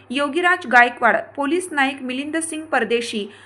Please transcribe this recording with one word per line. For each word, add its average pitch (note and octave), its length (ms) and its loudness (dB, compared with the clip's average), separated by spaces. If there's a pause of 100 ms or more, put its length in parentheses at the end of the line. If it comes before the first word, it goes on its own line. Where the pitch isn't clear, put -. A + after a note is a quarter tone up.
योगीराज E4 580 0
गायकवाड, A#3+ 480 4 (200)
पोलीस D#4 360 -2
नाईक C#4 300 0
मिलिंद C4+ 360 -6
सिंग D#4+ 280 -6
परदेशी, A#3 600 -2 (180)